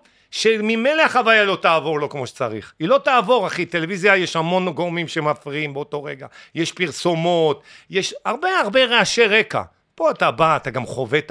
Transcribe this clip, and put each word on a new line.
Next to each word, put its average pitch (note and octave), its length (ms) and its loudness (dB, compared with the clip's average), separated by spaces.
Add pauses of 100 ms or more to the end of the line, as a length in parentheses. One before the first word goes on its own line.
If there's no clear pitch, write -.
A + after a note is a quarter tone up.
(300)
שממילא A3+ 720 0
החוויה A3+ 420 4
לא F#3+ 180 0
תעבור D#3+ 380 2
לו D3 80 -2
כמו C3+ 180 -6
שצריך. A2 520 -6
היא D#3+ 100 -4
לא C4 160 4
תעבור, A#3+ 420 2
אחי. F3 200 -4
טלוויזיה, F#3+ 500 0
יש F3 200 -2
המון F3 360 0
גורמים E3+ 360 -4
שמפריעים D3 680 -6
באותו C#3+ 300 -8
רגע. C#3 220 -14 (280)
יש D#3 180 -4
פרסומות, E3 880 0 (280)
יש F#3 240 -4 (100)
הרבה, C#4 240 -2 (160)
הרבה A#3+ 200 2
רעשי A#3 420 2
רקע. G3 360 0 (320)
פה D#4+ 160 0
אתה F3 200 0
בא, D3+ 260 2
אתה C3+ 140 -6
גם C3 160 -6
חווית C3 440 -4